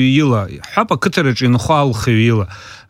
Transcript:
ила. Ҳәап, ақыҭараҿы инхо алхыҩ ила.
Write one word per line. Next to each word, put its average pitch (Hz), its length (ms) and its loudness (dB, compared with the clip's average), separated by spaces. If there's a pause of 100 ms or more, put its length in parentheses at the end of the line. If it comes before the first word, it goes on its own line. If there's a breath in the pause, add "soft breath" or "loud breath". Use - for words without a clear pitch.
(220)
ила. 113 260 0 (240)
Ҳәап, 220 220 0
ақыҭараҿы 139 540 0
инхо 123 260 2
алхыҩ 120 560 0
ила. 107 180 0 (420 loud breath)